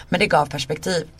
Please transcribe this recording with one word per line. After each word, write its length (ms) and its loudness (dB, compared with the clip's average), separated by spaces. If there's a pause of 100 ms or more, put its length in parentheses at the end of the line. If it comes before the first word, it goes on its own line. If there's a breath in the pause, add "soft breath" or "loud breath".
men 100 0
det 80 4
gav 180 4
perspektiv 640 -4 (120)